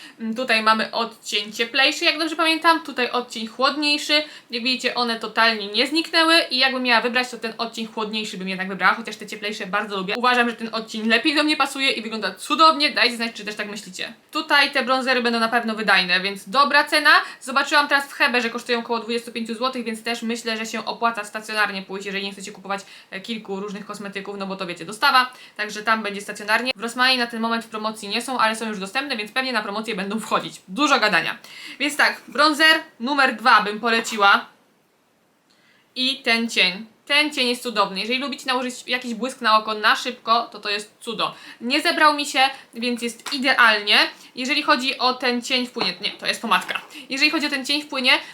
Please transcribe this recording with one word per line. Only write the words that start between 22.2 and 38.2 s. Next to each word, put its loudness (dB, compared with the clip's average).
nie -6
chcecie -14
kupować, -8
e, -10
kilku -8
różnych -10
kosmetyków, -10
no -6
bo -6
to -8
wiecie, -10
dostawa, 2
także -6
tam 0
będzie -6
stacjonarnie. -2
W -14
Rossmanie 2
na 0
ten -6
moment -2
w -20
promocji -6
nie -2
są, -4
ale 2
są -6
już -6
dostępne, -4
więc -8
pewnie -2
na -2
promocję -6
będą -4
wchodzić. -4
Dużo 2
gadania. 2
Więc -2
tak, 2
bronzer 4
numer 2
dwa 6
bym -4
poleciła 4
i -2
ten 0
cień. 0
Ten 2
cień 0
jest -2
cudowny. -2
Jeżeli -2
lubicie -8